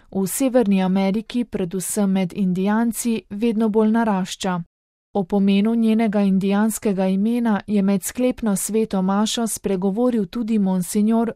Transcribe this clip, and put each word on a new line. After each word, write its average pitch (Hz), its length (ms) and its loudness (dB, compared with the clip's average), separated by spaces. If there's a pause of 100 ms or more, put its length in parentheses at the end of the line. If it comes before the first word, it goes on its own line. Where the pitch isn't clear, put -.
(100)
v 196 160 -2
Severni 226 560 2
Ameriki, 196 640 0
predvsem 190 640 -4
med 190 220 0
Indijanci, 208 1000 0
vedno 220 380 0
bolj 220 220 2
narašča. 190 720 -2 (520)
O 202 100 0
pomenu 202 500 2
njenega 220 460 2
indijanskega 196 840 0
imena 214 600 0
je 202 160 0
med 196 200 2
sklepno 247 540 -2
sveto 208 460 -2
mašo 214 440 0
spregovoril 202 800 0
tudi 226 320 -2
monsignor 208 760 0